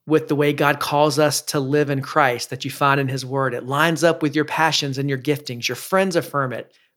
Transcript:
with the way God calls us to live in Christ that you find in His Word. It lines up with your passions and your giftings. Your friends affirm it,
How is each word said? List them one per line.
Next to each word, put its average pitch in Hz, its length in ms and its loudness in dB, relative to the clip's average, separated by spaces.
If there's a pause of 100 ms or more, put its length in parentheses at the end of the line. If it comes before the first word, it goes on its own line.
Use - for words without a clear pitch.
with 151 220 2
the 147 80 2
way 147 160 2
God 143 280 2
calls 147 380 2
us 147 220 2
to - 180 -4
live 139 300 0
in 139 140 -2
Christ 131 480 0
that 120 120 -10
you 135 80 -8
find 139 300 2
in 135 80 0
His 131 160 -6
Word. 131 300 -2
It 120 100 -8
lines 151 400 2
up 165 160 4
with 151 160 0
your 151 80 2
passions 147 540 0
and 139 100 -2
your 139 80 -2
giftings. 127 500 -4
Your 120 100 -4
friends 190 380 0
affirm 139 380 -2
it, - 240 -10 (200)